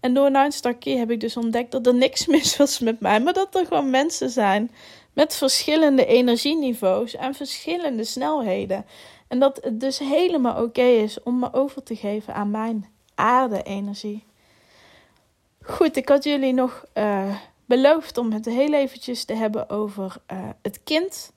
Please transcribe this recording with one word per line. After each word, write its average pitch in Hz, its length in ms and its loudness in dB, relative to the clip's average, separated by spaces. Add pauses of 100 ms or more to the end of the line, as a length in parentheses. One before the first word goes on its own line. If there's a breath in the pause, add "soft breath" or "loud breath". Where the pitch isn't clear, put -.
En 254 100 2
door 277 160 6
Nine 277 200 4
Star 247 240 -4
Key 269 220 -4
heb 233 140 -2
ik 233 100 -2
dus 226 160 -6
ontdekt 233 340 -2
dat 247 160 -2
er 247 80 6
niks 254 340 0
<laughs> 320 80 6
mis - 200 0
was 285 220 2
met 226 220 -2
mij, 208 200 2
maar 320 120 0
dat 381 220 -2
er 370 120 0
gewoon 285 240 0
mensen 262 400 0
zijn 214 400 2 (420 loud breath)
met 302 220 2
verschillende 285 720 4
energieniveaus 240 1080 2
en 269 180 -6
verschillende 294 680 -6
snelheden. 214 840 -4 (420 loud breath)
En 247 100 -2
dat 269 240 2
het 226 180 -4
dus 269 180 -4
helemaal 285 640 2
oké 233 200 0
is 226 400 4
om 247 160 -2
me 247 140 -4
over 269 300 -2
te 226 140 -10
geven 208 380 -8
aan 208 160 -4
mijn 220 360 -6 (280)
aarde-energie. 208 1080 -2 (1400 soft breath)
Goed, - 340 0
ik 262 120 -6
had 285 160 4
jullie 269 280 0
nog, 254 400 -2
eh, 202 440 -2 (280 loud breath)
beloofd 277 540 2
om 226 140 -2
het 214 120 -6
heel 262 280 0
eventjes 262 520 -4
te 226 100 -6
hebben 220 360 -4
over, 202 460 -6 (100)
eh, 190 220 -12 (140)
het 202 200 -10
kind. 339 540 -4